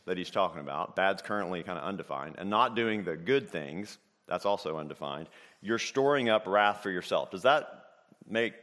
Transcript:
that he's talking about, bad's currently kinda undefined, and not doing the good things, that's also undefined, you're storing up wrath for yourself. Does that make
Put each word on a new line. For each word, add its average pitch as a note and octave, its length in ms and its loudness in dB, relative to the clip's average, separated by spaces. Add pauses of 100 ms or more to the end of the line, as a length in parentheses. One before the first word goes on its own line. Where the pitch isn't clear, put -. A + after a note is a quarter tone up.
that F#2 140 -4
he's F2 120 -6
talking F2 300 0
about, C#2+ 360 -6
bad's F#2+ 260 2
currently F#2 400 -4
kinda F2 200 -8
undefined, D2+ 540 -8
and F#2+ 140 -6
not A#2 240 4
doing A2 300 0
the E2+ 120 -4
good G#2+ 320 0
things, E2 480 -8 (300)
that's F2 180 -4
also G2 320 -2
undefined, D2 520 -8 (340)
you're A2 160 0
storing C3+ 500 2
up A2 180 4
wrath G2+ 360 6
for G2+ 80 -2
yourself. F2+ 400 0
Does F#2 120 -8
that C#3 360 4 (500)
make A2 340 0